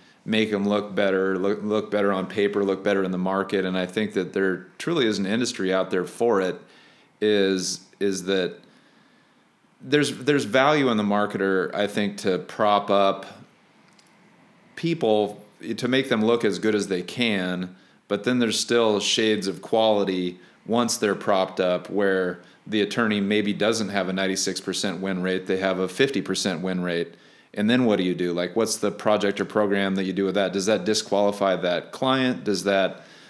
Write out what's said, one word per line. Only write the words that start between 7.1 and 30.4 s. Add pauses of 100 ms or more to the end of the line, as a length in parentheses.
is, (180)
is
that (1200)
there's,
there's
value
in
the
marketer,
I
think,
to
prop
up (1500)
people, (320)
to
make
them
look
as
good
as
they
can, (320)
but
then
there's
still
shades
of
quality (280)
once
they're
propped
up
where (240)
the
attorney
maybe
doesn't
have
a
ninety-six
percent
win
rate,
they
have
a
fifty
percent
win
rate. (400)
And
then
what
do
you
do?
Like,
what's
the
project
or
program
that
you
do
with
that?